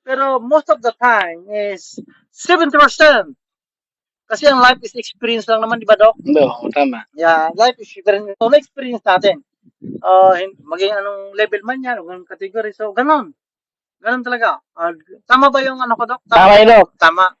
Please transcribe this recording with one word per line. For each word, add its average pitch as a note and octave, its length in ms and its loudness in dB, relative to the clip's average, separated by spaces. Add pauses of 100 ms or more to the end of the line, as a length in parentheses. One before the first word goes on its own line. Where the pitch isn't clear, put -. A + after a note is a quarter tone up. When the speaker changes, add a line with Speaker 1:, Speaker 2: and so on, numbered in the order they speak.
Speaker 1:
Pero C4 360 -4
most C4+ 300 0
of D4+ 160 -2
the A#3 100 -2
time F#3+ 540 -2
is G3+ 480 -10 (340)
seventy D#4+ 460 -4
percent. C#4+ 640 2 (880)
Kasi A3 200 -8
ang C#4 140 4
life B3 220 2
is A#3 120 -16
experience A#3 540 -8
lang A3 140 0
naman, A3+ 180 -4
di A3 80 -14
ba, G#3+ 80 4
Doc? A3 240 2
Speaker 2:
Oo, D3 500 0
tama. B2+ 440 -4
Speaker 1:
Yeah, D#3+ 400 -2
life A#3 240 0
is A3 120 -20
experience. G3+ 480 -4
So, A3+ 120 -2
na-experience C4 520 -2
natin. C#4+ 440 -2 (540)
Uh, F#3+ 360 4
hin-, F#3+ 240 -8
maging E3+ 320 -6
anong G3 420 -10
level G#3+ 300 -4
man B3+ 180 -10
yan, B3 180 -8
anong F3+ 260 -18
category. G3+ 480 -12
So, G#3+ 200 -10
ganun. B3+ 400 -2 (680)
Ganun A#3+ 240 -6
talaga. A#3 340 -4 (140)
Ah, E3 180 -8 (340)
tama C4 240 2
ba C4+ 120 0
yung C4 180 -6
ano B3 160 -4
ko, A#3 100 -8
Doc? A#3+ 220 -10
Speaker 2:
Tama G#3 320 6
yun, A3 140 8
Doc. G3+ 240 6
Speaker 1:
Tama. F3+ 340 0 (100)